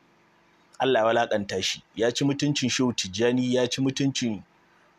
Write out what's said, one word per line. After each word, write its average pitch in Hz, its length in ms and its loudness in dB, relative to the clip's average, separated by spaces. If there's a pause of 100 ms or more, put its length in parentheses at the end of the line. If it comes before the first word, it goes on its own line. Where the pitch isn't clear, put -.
(800)
Allah 131 200 2
ya 110 60 4
walaƙanta 107 580 0
shi. - 180 -6 (140)
Ya 113 160 0
ci 139 140 -2
mutuncin 143 440 0
Shehu 123 240 0
Tijjani, 120 600 0
ya 123 140 2
ci 135 140 -4
mutuncin 131 600 -2 (560)